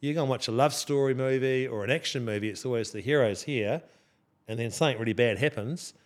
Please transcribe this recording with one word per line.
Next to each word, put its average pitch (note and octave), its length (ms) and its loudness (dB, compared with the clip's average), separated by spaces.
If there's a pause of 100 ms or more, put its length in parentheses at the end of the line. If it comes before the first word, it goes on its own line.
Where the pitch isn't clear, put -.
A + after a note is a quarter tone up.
you C#3+ 140 -2
go D#3+ 80 0
and C3 80 2
watch C3 180 -2
a A2+ 40 -2
love C3 220 4
story C#3 400 0
movie C3 520 0
or A2+ 180 -4
an A2 60 0
action C#3 340 -2
movie, G#2+ 240 -2
it's G2 160 -8
always A#2 280 -2
the G#2+ 80 -8
hero's A2+ 420 2
here, C3 400 -2 (640)
and A2+ 120 -6
then A#2 120 -2
something C3+ 280 2
really A2+ 160 0
bad A#2 240 4
happens, A#2 560 -4 (120)